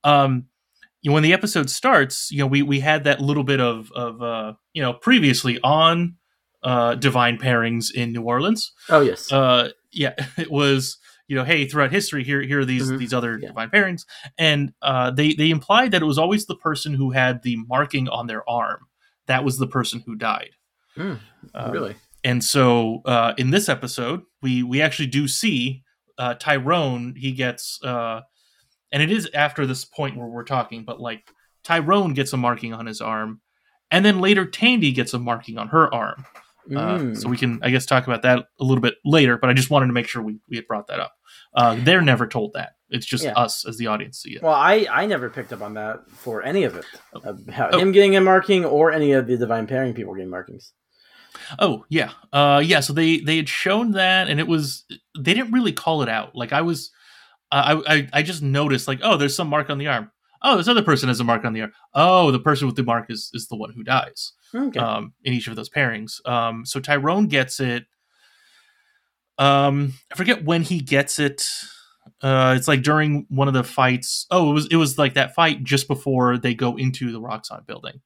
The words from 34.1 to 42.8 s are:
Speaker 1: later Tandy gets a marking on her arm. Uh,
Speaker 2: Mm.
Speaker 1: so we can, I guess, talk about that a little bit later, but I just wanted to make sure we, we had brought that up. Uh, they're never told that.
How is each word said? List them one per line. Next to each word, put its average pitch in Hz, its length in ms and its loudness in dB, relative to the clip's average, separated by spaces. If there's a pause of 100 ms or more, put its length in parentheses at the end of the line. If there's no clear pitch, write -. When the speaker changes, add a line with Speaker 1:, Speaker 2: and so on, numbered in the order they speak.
Speaker 1:
later 190 240 2
Tandy 220 460 2
gets 127 220 -2
a 123 60 -4
marking 117 380 -6
on 107 120 -8
her 156 240 4
arm. 120 320 -6 (480)
Uh, 113 240 -2
Speaker 2:
Mm. 127 200 -4
Speaker 1:
so 107 120 -4
we 123 80 0
can, 117 240 -2
I 123 80 0
guess, 127 160 0
talk 127 220 2
about 120 160 -2
that 123 240 2 (120)
a - 40 -2
little 131 180 4
bit 120 140 0 (100)
later, 143 320 6
but 127 140 2
I - 20 4
just 131 160 2
wanted 139 180 4
to 123 60 0
make 120 140 -2
sure 117 160 -8
we, 107 160 -8 (100)
we 120 60 -8
had 113 100 -10
brought 104 220 -8
that 92 120 -8
up. - 140 -8 (400)
Uh, 120 300 4
they're 180 180 6
never 127 240 4
told 110 280 -4
that. - 180 -10 (180)